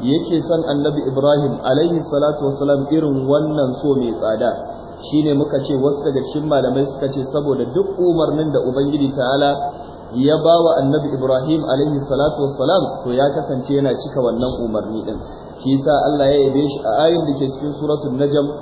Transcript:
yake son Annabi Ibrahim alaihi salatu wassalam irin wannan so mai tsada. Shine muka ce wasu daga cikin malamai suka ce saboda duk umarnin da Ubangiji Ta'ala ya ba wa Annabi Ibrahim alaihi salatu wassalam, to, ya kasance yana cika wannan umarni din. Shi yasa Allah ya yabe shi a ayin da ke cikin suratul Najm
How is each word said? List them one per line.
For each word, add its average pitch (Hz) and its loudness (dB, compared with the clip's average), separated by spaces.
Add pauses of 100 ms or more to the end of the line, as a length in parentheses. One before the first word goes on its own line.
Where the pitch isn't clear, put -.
yake 160 0
son 165 0
Annabi 143 0
Ibrahim 139 2
alaihi 165 2
salatu 147 0
wassalam 139 0
irin 143 0
wannan 147 0
so 143 2
mai 120 -2
tsada. 110 0 (500)
Shine 151 2
muka 143 0
ce 156 -2
wasu 143 0
daga 135 0
cikin 151 -4
malamai 135 2
suka 139 -4
ce 135 -4
saboda 139 0
duk 196 0
umarnin 156 2
da 127 2
Ubangiji 139 0
Ta'ala 143 0 (400)
ya 139 2
ba 170 6
wa 165 4
Annabi 139 0
Ibrahim 131 0
alaihi 143 0
salatu 143 0
wassalam, 139 0
to, 127 -6
ya 139 2
kasance 139 -4
yana 139 2
cika 143 -4
wannan 123 0
umarni 110 -4
din. 139 -6 (400)
Shi 135 0
yasa 135 2 (160)
Allah 143 2
ya 139 4
yabe 143 2
shi - -6
a 110 0 (180)
ayin 170 2
da 147 0
ke 139 -2
cikin 143 -6
suratul 147 -2
Najm 143 0 (160)